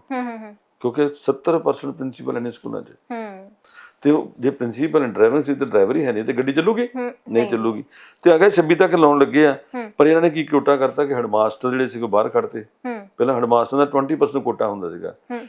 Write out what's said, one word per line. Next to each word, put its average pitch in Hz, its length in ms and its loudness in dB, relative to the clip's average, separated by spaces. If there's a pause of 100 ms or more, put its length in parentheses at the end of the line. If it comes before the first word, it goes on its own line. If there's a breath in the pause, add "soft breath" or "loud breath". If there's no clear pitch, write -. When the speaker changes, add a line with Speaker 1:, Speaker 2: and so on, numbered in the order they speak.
(120)
Speaker 1:
ਹੂੰ, 254 120 -6
ਹੂੰ, 233 140 -12
ਹੂੰ। 214 180 -20 (240)
Speaker 2:
ਕਿਉਂਕਿ 143 340 0
ਸੱਤਰ 160 440 -2
ਪਰਸੈਂਟ 139 360 -4
ਪ੍ਰਿੰਸੀਪਲ 127 480 -10
ਨੇ 120 80 -8
ਸਕੂਲਾਂ 113 320 -12
'ਚ। - 80 -20
Speaker 1:
ਹੂੰ। 208 640 -16 (500 loud breath)
Speaker 2:
ਤੇ 143 80 2
ਉਹ - 300 0
ਜੇ 131 100 0
ਪ੍ਰਿੰਸੀਪਲ 139 520 -2
ਨੇ 127 60 -2
ਡਰਾਈਵਿੰਗ 113 360 2
ਸੀ, 139 100 -2
ਤੇ 135 100 -4
ਡਰਾਈਵਰ 107 320 2
ਹੀ 156 80 0
ਹੈ 127 80 -2
ਨਹੀਂ, 107 120 -4
ਤੇ 131 80 -4
ਗੱਡੀ 131 200 -2
ਚੱਲੂਗੀ? 214 440 0
Speaker 1:
ਹੂੰ, 247 60 -6
Speaker 2:
ਨਹੀਂ 240 300 -12
Speaker 1:
ਨਹੀਂ। 120 160 2
Speaker 2:
ਚੱਲੂਗੀ। 113 360 -2 (380 soft breath)
ਤੇ 175 120 6
ਅਗਰ 190 160 6
ਛੱਬੀ 165 240 2
ਤੱਕ 170 200 2
ਲਾਉਣ 147 260 6
ਲੱਗੇ 139 260 4
ਆ, 135 120 2 (160)
Speaker 1:
ਹੂੰ। 226 220 -12
Speaker 2:
ਪਰ 147 100 4
ਇਹਨਾਂ 165 160 4
ਨੇ 170 80 4
ਕੀ 151 140 -4
ਕੋਟਾ 143 320 2
ਕਰਤਾ 135 280 0
ਕਿ 139 100 -2
ਹੈਡਮਾਸਟਰ 110 560 0
ਜਿਹੜੇ 127 160 0
ਸੀ 113 140 -8
ਉਹ 117 80 -4
ਬਾਹਰ 107 200 2
ਕੱਢਤੇ। 110 360 -4 (220)
Speaker 1:
ਹੂੰ। 214 300 -10
Speaker 2:
ਪਹਿਲਾਂ 127 180 0
ਹੈਡਮਾਸਟਰ 120 420 0
ਦਾ 143 80 4
ਟਵੈਂਟੀ 143 300 -2
ਪਰਸੈਂਟ 135 300 -2
ਕੋਟਾ 113 240 -2
ਹੁੰਦਾ 95 220 -8
ਸੀਗਾ। 87 240 -12 (160)
Speaker 1:
ਹੂੰ। 240 180 -10